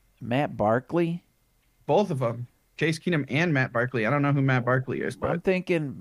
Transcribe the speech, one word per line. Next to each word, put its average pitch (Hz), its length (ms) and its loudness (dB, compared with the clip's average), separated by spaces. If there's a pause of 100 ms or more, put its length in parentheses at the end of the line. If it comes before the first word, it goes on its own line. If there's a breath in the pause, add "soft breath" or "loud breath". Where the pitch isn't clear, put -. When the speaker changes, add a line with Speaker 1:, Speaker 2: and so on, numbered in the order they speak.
(200)
Speaker 1:
Matt 123 380 -2
Barkley? 151 680 0 (600)
Speaker 2:
Both 180 240 2
of 151 80 -2
them. 120 300 -4 (300)
Case 160 200 0
Keenum 160 320 -2
and 160 240 2
Matt 131 180 2
Barkley. 117 360 0
I - 20 2
don't 143 140 2
know 143 100 2
who 143 80 2
Matt 131 240 2
Barkley 127 360 0
is, - 140 -4
but - 140 -4
Speaker 1:
I'm 175 120 -2
thinking 180 600 0